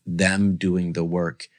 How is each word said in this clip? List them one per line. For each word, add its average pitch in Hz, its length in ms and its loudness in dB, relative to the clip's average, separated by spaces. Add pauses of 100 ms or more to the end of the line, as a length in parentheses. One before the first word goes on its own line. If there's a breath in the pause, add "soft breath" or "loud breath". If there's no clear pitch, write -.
them 95 520 2
doing 90 360 0
the 85 100 -2
work 85 440 -4 (120)